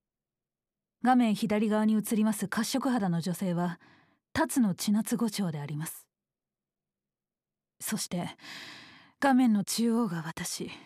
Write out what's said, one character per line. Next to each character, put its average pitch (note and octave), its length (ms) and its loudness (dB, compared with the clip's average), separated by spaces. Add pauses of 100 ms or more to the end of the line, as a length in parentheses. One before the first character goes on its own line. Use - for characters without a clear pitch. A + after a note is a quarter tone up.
(1040)
画 B3 100 4
面 A#3 220 4
左 G#3+ 320 0
側 G#3+ 160 2
に A3 100 4
映 G#3+ 220 0
り G#3+ 80 4
ま A3 80 2
す G3+ 160 -4
褐 - 200 -2
色 C4+ 200 -2
肌 A#3 200 0
の E3+ 120 0
女 F3 120 -4
性 F3+ 220 -2
は F3 240 -2 (540)
辰 - 280 0
野 G3+ 140 4
千 - 160 -2
夏 G#3+ 240 0
伍 A#3 160 0
長 F#3+ 220 -4
で D3 80 -8
あ D3 60 -8
り D3 100 -6
ま D#3 100 -6
す。 - 220 -16 (1700)
そ - 160 -6
し - 120 -6
て、 - 280 -6 (840)
画 C#4 140 6
面 B3 180 6
の G3+ 100 2
中 A3+ 320 0
央 A#3 140 0
が E3 180 -6
私。 E3 460 -8 (140)